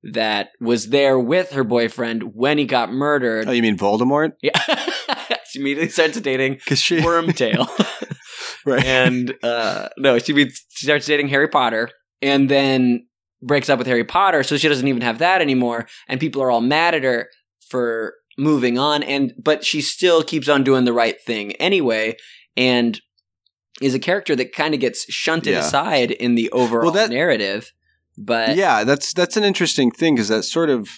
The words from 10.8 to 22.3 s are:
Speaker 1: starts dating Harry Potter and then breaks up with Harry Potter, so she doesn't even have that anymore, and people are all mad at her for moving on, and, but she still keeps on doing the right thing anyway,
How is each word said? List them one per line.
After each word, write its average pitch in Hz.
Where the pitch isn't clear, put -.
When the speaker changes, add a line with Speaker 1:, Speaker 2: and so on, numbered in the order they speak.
Speaker 1:
starts 147
dating 143
Harry 143
Potter 120
and 139
then 131
breaks 143
up 135
with 120
Harry 120
Potter, 175
so 147
she 147
doesn't 135
even 123
have 117
that 180
anymore, 123
and 131
people 139
are 127
all 120
mad 160
at 151
her 123
for 117
moving 127
on, 147
and, 139
but 151
she 151
still 170
keeps 147
on 143
doing 131
the 120
right 117
thing 104
anyway, 117